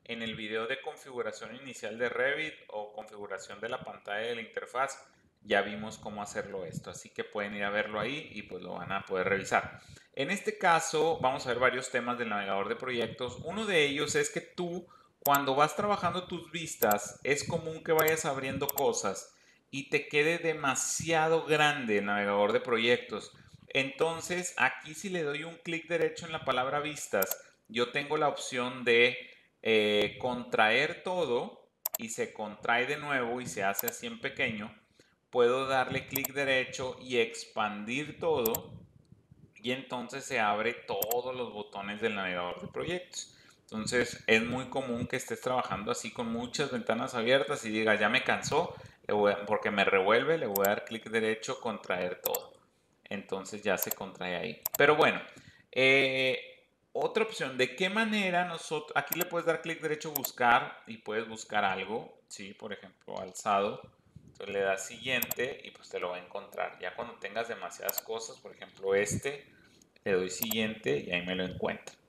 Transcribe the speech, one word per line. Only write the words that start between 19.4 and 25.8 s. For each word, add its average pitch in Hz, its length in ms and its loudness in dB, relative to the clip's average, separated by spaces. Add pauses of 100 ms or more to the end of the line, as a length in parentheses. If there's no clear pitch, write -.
y 139 180 -8
te 143 180 0
quede 151 300 4
demasiado 156 1080 2
grande 143 520 4
el 101 80 2
navegador 104 480 4
de 123 60 6
proyectos. 117 760 2 (340)
Entonces, 160 880 0
aquí - 360 2
si 196 160 -8
le 175 140 -2
doy 147 220 -2
un 165 120 -12
clic 165 300 -6